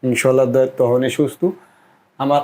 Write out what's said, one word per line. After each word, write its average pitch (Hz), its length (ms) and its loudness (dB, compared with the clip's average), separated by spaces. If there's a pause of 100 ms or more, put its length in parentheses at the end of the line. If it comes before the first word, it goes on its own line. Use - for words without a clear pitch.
ইনশাল্লাহ 131 440 2
দে-, 131 200 0 (100)
তখনই 127 340 0
সুস্থ। 143 340 -4 (720)
আমার 143 260 0